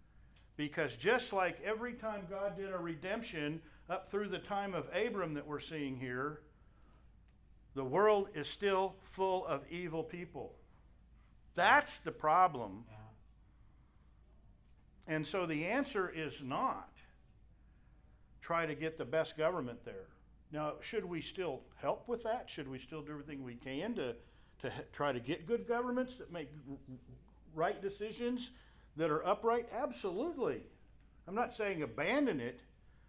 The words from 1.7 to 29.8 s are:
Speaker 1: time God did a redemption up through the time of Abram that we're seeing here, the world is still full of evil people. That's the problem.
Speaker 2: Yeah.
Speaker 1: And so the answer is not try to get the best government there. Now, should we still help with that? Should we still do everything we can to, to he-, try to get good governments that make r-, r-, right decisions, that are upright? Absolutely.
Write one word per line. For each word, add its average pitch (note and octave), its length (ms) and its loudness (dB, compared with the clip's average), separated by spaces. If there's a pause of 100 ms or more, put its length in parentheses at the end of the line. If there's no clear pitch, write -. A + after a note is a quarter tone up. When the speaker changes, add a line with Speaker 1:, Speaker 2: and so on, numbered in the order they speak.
Speaker 1:
time G#3+ 360 -6
God F#3+ 280 -2
did G3 160 -4
a F#3 40 0
redemption E3 840 -2 (280)
up F#3 200 -4
through G3+ 200 0
the F3+ 100 -2
time G3+ 340 -2
of C#3+ 200 -2
Abram F#3+ 420 0
that C#3+ 100 -4
we're D3 140 -4
seeing D3 380 -4
here, C3 440 -2 (1300)
the C3+ 100 0
world G3 480 6
is D3 140 -4
still F#3+ 560 2
full F#3 420 2
of C#3+ 240 0
evil E3 340 -2
people. D#3+ 520 -10 (960)
That's A#3+ 460 6
the D#3 120 -4
problem. C#3+ 800 4
Speaker 2:
Yeah. A2 80 -16 (2250)
Speaker 1:
And D#3 120 0
so F#3+ 180 0
the D#3+ 200 0
answer A3 440 2
is D3 340 -4
not C3+ 460 -2 (1500)
try E3 240 2
to D3+ 100 -2
get D#3+ 220 -4
the D3 80 -4
best D3 320 0
government D3+ 460 0
there. F#2+ 240 -10 (440)
Now, D3+ 280 -2
should G#3+ 260 -2
we E3+ 160 -4
still D#3 400 -4 (140)
help - 320 0
with A#3+ 160 -2
that? A#3 260 0
Should C#3+ 180 -6
we C3 120 -6
still D#3 220 -8
do C#3+ 100 -8
everything D3 320 -8
we B2 120 -8
can C#3+ 400 -4
to, B2+ 200 -2 (460)
to C3 80 -2
he-, G#2 140 -6 (100)
try D3 180 2
to A#2+ 80 0
get D3+ 260 -4
good A3+ 220 0
governments B3 520 0
that - 120 -12
make E3 180 -6 (200)
r-, C#3 80 -8 (120)
r-, C3 60 -12 (580)
right F#3+ 280 2
decisions, A3 720 -2 (440)
that D#3+ 140 2
are D3+ 160 2
upright? A3+ 480 4
Absolutely. A#3+ 880 0 (640)